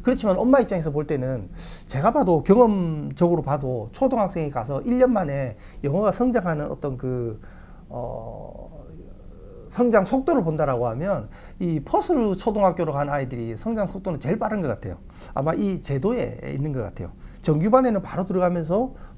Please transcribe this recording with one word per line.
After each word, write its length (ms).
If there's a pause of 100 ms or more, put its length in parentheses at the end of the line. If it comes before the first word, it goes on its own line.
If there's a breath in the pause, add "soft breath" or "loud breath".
그렇지만 360
엄마 220
입장에서 320
볼 160
때는 420 (360 loud breath)
제가 260
봐도, 320
경험적으로 960
봐도 480
초등학생이 600
가서 320
일 180
년 120
만에 440 (260 loud breath)
영어가 300
성장하는 580
어떤 260
그, 440 (480 loud breath)
어, 960 (840)
성장 360
속도를 400
본다라고 440
하면 420 (280 loud breath)
이 220
퍼스루 560
초등학교로 560
간 160
아이들이 480
성장 320
속도는 320
제일 180
빠른 220
것 80
같아요. 300 (360 loud breath)
아마 200
이 260
제도에 580 (160)
있는 180
것 100
같아요. 300 (280 loud breath)
정규반에는 640
바로 240
들어가면서 680 (260 loud breath)